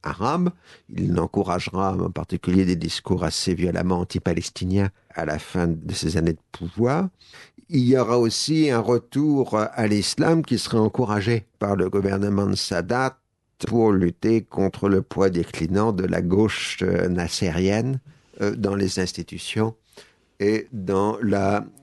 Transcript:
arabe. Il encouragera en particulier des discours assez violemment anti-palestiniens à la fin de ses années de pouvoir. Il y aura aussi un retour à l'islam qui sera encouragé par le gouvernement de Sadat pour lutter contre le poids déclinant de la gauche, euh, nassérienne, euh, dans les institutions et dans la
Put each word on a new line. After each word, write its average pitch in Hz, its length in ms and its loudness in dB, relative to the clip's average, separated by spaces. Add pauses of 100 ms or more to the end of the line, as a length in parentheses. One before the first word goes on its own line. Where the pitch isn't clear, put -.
arabe. 131 480 0 (380)
Il 90 300 0
encouragera 92 760 -2
en 90 140 -2
particulier 90 540 0
des 90 120 2
discours 85 480 -2
assez 85 300 -2
violemment 90 460 0
anti-palestiniens 92 920 -2 (240)
à 82 100 -6
la 76 140 -4
fin 87 280 -2
de 80 280 -4
ses 85 220 -2
années 82 180 2
de - 40 -10 (140)
pouvoir. 123 560 -2 (600)
Il 135 180 2
y 131 100 6
aura 120 220 2
aussi 147 520 0
un 120 100 2
retour 127 760 0
à 110 300 0
l'islam 151 580 2
qui 113 140 -2
sera 113 220 0
encouragé 107 680 0 (120)
par 101 180 0
le 92 120 0
gouvernement 98 580 0
de 98 100 0
Sadat 117 600 -2 (480)
pour 113 260 4
lutter 98 500 2
contre - 460 -2
le 98 140 4
poids 95 280 2
déclinant 87 600 0
de 92 120 -2
la 87 180 0
gauche, 98 600 0
euh, 90 260 0
nassérienne, 95 920 0 (400)
euh, 104 160 -2
dans 101 180 0
les 98 240 -2
institutions 95 760 -4 (680)
et 107 320 0
dans 101 500 0
la 101 420 2 (180)